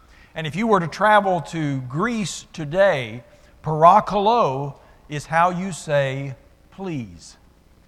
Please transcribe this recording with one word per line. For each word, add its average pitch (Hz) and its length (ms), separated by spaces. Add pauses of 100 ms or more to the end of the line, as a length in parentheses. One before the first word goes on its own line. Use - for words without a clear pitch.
(340)
And 160 120
if 151 100
you 220 100
were 202 140
to 170 80
travel 196 540
to 147 400
Greece 180 680
today, 147 720 (380)
parakalo 165 1160 (300)
is 147 180
how 170 240
you 180 220
say, 139 640 (360)
"Please." 123 680 (520)